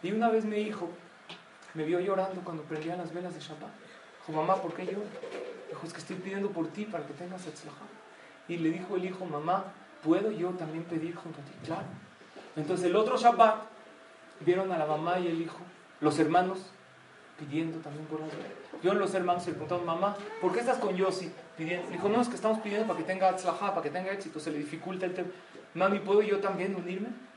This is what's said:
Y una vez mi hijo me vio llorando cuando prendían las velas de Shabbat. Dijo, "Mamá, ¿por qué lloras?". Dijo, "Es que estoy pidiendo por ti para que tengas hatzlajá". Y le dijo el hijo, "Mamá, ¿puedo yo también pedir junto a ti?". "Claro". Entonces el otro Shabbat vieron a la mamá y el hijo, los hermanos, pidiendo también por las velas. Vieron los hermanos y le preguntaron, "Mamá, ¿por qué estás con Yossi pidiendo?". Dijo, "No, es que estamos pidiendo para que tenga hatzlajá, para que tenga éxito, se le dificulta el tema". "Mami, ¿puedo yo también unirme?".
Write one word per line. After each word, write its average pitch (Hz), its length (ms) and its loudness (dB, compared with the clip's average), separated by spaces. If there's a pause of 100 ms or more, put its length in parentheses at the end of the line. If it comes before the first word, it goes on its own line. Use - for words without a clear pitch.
Y 185 80 0
una 226 160 4
vez 220 160 4
mi 214 140 0
hijo 190 300 -2 (840)
me 156 80 -4
vio 170 160 2
llorando 190 440 0
cuando 160 200 -6
prendían 160 360 -4
las 156 140 -6
velas 175 220 -6
de 151 60 -10
Shabbat. - 300 -12 (500)
Dijo, 156 200 -2
"Mamá, 190 220 4
¿por 160 120 -4
qué 185 120 -6
lloras?". 202 240 -4 (600)
Dijo, 160 140 -10
"Es 160 80 -10
que - 60 -12
estoy - 160 -8
pidiendo 196 360 -2
por 160 180 -2
ti 208 160 -6
para 165 200 -6
que 143 100 -10
tengas 180 340 -10
hatzlajá". 147 360 -14 (640)
Y 170 80 -4
le 160 140 4
dijo 185 260 -2
el 185 80 2
hijo, 185 200 -4
"Mamá, 160 400 0 (380)
¿puedo 190 300 4
yo 175 180 0
también 165 340 -4
pedir 165 300 -4
junto 160 260 -10
a 139 40 -12
ti?". - 80 -16 (120)
"Claro". 165 220 -4 (720)
Entonces 175 300 0
el 180 100 6
otro 233 200 6
Shabbat 226 380 10 (880)
vieron 180 320 2
a 165 60 0
la 151 60 2
mamá 160 360 2
y 175 80 0
el 165 120 0
hijo, - 180 -6 (420)
los 147 180 4
hermanos, 180 400 6 (800)
pidiendo 160 400 -2
también 156 280 -10
por 156 120 -6
las 156 120 -6
velas. - 200 -8 (320)
Vieron 196 160 4
los 190 160 0
hermanos 175 300 2
y - 20 -4
le 170 60 -2
preguntaron, 175 340 -2
"Mamá, 185 300 0 (240)
¿por 175 120 2
qué 226 60 0
estás 240 200 2
con 185 180 0
Yossi 180 360 0 (240)
pidiendo?". 175 340 -4
Dijo, 175 180 -2
"No, 233 120 4
es 240 80 4
que - 60 -4
estamos 220 240 2
pidiendo 208 300 0
para 165 100 0
que 156 60 -4
tenga 190 240 4
hatzlajá, 180 420 0
para 175 120 0
que 147 80 -2
tenga 185 200 -2
éxito, 180 300 -6
se 160 100 -4
le 147 80 -2
dificulta 175 480 -4
el 180 80 -2
tema". 180 140 -4 (460)
"Mami, 196 260 4
¿puedo 208 200 6
yo 202 200 4
también 190 340 0
unirme?". 185 360 -4 (260)